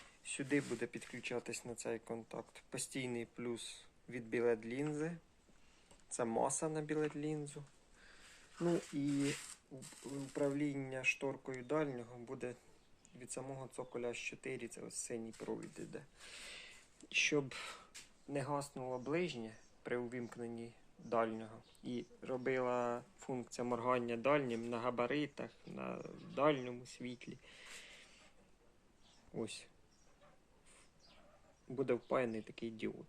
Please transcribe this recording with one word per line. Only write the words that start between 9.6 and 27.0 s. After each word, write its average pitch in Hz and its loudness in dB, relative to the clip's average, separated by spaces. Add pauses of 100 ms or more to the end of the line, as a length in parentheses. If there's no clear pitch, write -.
уп-, 139 -8
управління 139 2
шторкою 131 0
дальнього 123 0
буде 123 -6 (640)
від 123 -12
самого 135 -6
цоколя 123 -4
H 120 0
чотири, 120 -4
це - -10
ось - -8
синій 113 -2
провід 110 -4
іде. - -8 (1080)
Щоб 139 4 (720)
не 139 0
гаснуло 131 0
ближнє 127 0 (280)
при 120 0
увімкненні 117 -4 (260)
дальнього 113 2 (220)
і 123 -2 (160)
робила 123 2 (160)
функція 123 -2
моргання 120 4
дальнім 120 4
на 120 0
габаритах, 123 2 (160)
на 127 -4 (320)
дальньому 127 6
світлі. - -8 (2000)